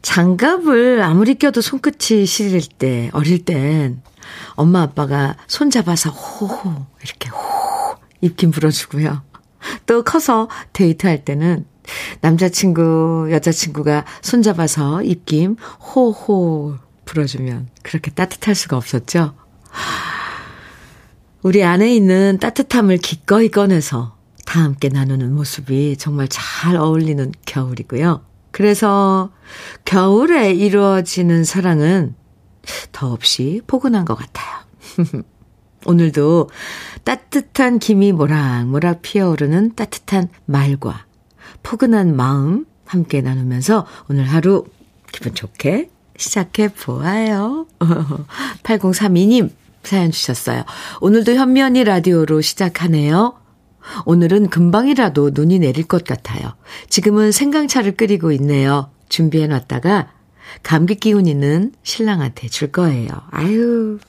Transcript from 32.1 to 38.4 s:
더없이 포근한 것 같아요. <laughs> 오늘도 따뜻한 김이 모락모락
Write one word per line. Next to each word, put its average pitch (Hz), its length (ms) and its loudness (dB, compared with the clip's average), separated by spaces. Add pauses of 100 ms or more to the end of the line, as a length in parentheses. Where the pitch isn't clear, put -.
더없이 135 760 -4
포근한 240 400 0
것 117 100 -2
같아요. - 400 -14 (500)
<laughs> 135 180 -10 (600)
오늘도 160 640 2 (540)
따뜻한 254 760 0
김이 202 320 4
모락모락 147 880 0